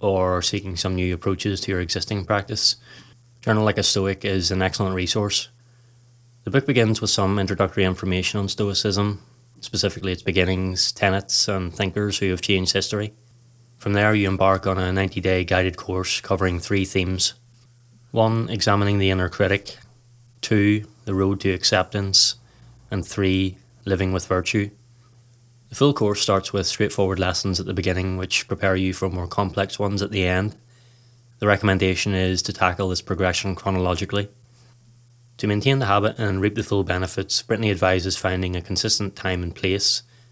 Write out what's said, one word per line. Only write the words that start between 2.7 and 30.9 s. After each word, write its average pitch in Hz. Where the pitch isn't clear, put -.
Journal 107
Like 104
a 104
Stoic 95
is 95
an 95
excellent 95
resource. 101
The 104
book 135
begins 113
with 104
some 101
introductory 95
information 92
on 98
Stoicism, 101
specifically 95
its 90
beginnings, 92
tenets, -
and 92
thinkers 101
who 98
have 90
changed 92
history. 104
From 101
there, 107
you 101
embark 95
on 95
a 92
ninety-day 92
guided 92
course -
covering 90
three 98
themes. 92
One, 113
examining 101
the 95
inner 92
critic. 98
Two, 104
the 101
road 95
to 98
acceptance. 95
And 95
three, 95
living 95
with 92
virtue. 101
The -
full 143
course 104
starts 98
with 98
straightforward 95
lessons 92
at 92
the 95
beginning, 92
which -
prepare 95
you 92
for 95
more 90
complex 98
ones 101
at -
the 95
end. 92